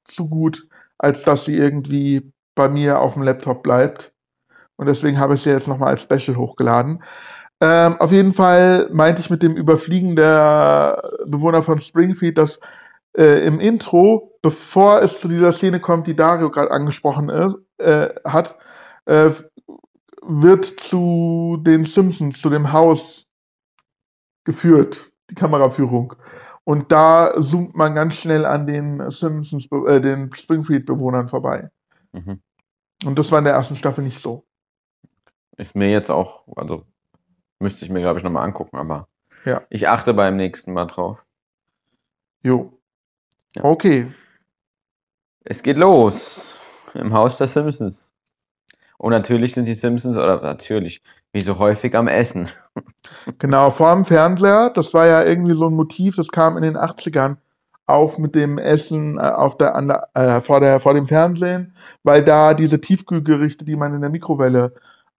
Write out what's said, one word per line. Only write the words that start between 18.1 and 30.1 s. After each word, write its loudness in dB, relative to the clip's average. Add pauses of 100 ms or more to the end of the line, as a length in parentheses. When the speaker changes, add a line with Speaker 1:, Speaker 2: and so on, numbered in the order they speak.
Speaker 1:
hat, -4 (480)
äh, 4 (920)
wird 4
zu -4
den 2
Simpsons, -2
zu -4
dem -2
Haus 0 (1200)
geführt, 0 (180)
die -18
Kameraführung. -2 (500)
Und -2
da 4
zoomt -4
man 0
ganz -2
schnell -2
an -4
den -8
Simpsons, -8 (200)
äh, 4
den -4